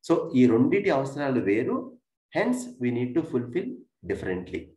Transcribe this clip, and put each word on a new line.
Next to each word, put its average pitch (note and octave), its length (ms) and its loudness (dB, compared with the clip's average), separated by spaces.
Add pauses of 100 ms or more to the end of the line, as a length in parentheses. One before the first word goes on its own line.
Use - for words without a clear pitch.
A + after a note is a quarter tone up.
(100)
So - 240 2
ఈ B2+ 120 8
రెండిటి D3+ 440 4
అవసరాలు C3+ 500 -2
వేరు, A#2 580 -2 (400)
hence B3 200 0 (240)
we B2 160 0
need B2 180 -2
to - 140 -2
fulfill C3 460 -4 (300)
differently. F2+ 540 -6 (160)